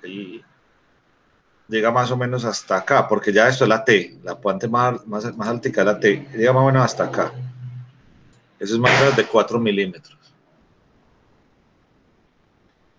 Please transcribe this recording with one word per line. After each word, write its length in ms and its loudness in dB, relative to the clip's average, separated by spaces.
el, 420 -14
llega 220 0
más 220 0
o 60 -2
menos 280 -4
hasta 320 -2
acá, 300 2
porque 260 0
ya 160 6
esto 140 0
es 60 6
la 140 2
T, 380 2
la 180 -12
puente 280 -4
más, 400 0
más, 280 -8
más 120 -8
altica 340 -2
es 60 2
la 120 2
T, 360 0
llega 180 2
más 80 4
o 60 4
menos 180 4
hasta 200 -2
acá. 280 -4
Eso 160 -4
es 40 0
más 160 2
o 100 4
menos 120 2
de 80 4
cuatro 340 0
milímetros. 560 -4